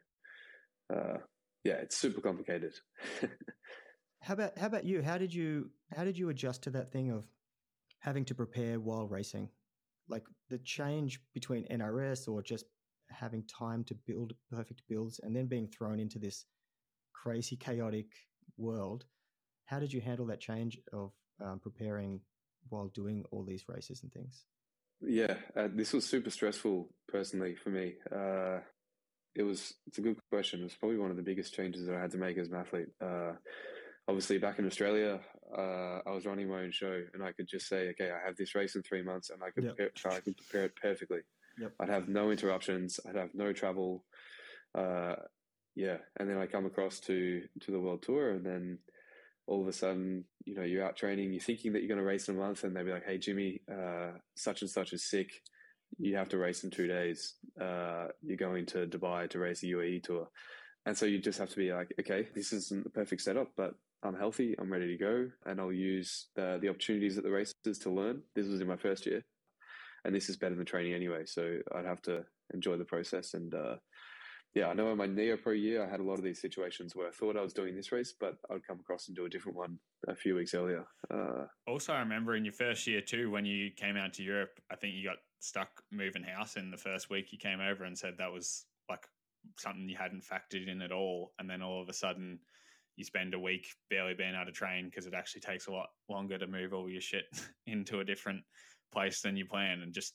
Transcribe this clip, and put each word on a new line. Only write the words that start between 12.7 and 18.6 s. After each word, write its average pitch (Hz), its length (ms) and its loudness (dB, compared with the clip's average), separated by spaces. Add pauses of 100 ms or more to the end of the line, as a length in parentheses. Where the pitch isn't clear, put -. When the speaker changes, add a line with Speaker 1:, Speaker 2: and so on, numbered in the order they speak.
Speaker 2:
having 113 320 -4
time 117 420 -2
to 113 100 -6
build 113 380 -4 (180)
perfect 117 380 -6
builds 110 340 -2
and 110 140 0
then 131 100 2
being 117 220 0
thrown 107 320 -2
into 110 180 -2
this 101 280 -6 (640)
crazy, 120 420 -2
chaotic 113 520 0 (500)
world. 113 480 -2 (640)